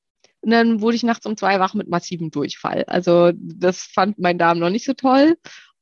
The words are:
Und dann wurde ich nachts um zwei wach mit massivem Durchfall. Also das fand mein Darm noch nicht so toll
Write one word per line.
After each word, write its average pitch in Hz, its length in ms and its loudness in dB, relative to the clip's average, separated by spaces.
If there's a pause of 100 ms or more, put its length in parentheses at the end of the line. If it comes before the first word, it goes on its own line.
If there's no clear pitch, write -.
(400)
Und 220 100 -2
dann 233 300 4
wurde 233 160 0
ich 220 60 -6
nachts 233 240 -4
um 214 100 -8
zwei 196 240 0
wach 185 140 -2
mit 208 140 -6
massivem 165 420 -6
Durchfall. - 560 -4
Also 175 480 2
das 175 480 -4
fand 202 360 -4
mein 175 200 0
Darm 170 200 2
noch 170 120 0
nicht 214 160 -4
so 277 80 -2
toll 277 420 2 (460)